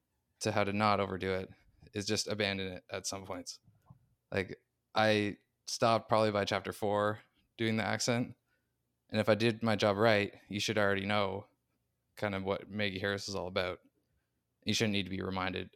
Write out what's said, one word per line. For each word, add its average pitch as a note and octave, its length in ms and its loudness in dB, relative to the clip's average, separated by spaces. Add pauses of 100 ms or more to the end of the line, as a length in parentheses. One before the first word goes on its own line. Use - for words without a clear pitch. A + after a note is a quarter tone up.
(400)
to A2 120 0
how G#2 120 2
to G2 100 -2
not G#2 260 4
overdo F#2+ 340 -2
it F#2 160 -4 (440)
is G2+ 140 -6
just G#2+ 200 0
abandon G2 400 -2
it F#2 220 -12
at G2+ 160 -8
some G2 200 -8
points. - 340 -12 (720)
Like, F#2+ 280 -2 (360)
I G#2+ 420 4 (300)
stopped A2+ 420 2
probably A2 220 4
by G2+ 140 0
chapter F#2+ 280 -2
four G#2 460 0 (380)
doing A2 200 0
the A2 60 0
accent. A#2 520 -2 (760)
And G#2+ 100 0
if G#2 80 2
I G#2+ 60 6
did A2 260 2
my A2+ 140 2
job G2+ 220 2
right, G#2 360 4 (160)
you G2+ 100 -4
should - 180 -2
already G2 280 2
know G2+ 420 -2 (720)
kind G#2 160 -2
of F#2+ 100 -4
what F#2+ 260 -4
Maggie G2 300 -4
Harris G2+ 300 -2
is G2 60 -6
all F2+ 120 -4
about. F#2 320 -4 (840)
You G#2+ 100 0
shouldn't G#2+ 200 0
need G2 100 0
to F#2 60 -8
be F#2+ 120 -6
reminded F#2 540 -4